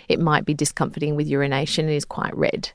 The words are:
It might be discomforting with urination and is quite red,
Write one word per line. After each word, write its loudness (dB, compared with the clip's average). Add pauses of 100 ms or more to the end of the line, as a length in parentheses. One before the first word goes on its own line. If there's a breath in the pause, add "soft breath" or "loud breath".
It 2
might 2
be 0
discomforting -2
with 0
urination 0
and 0
is 0
quite -6
red, 0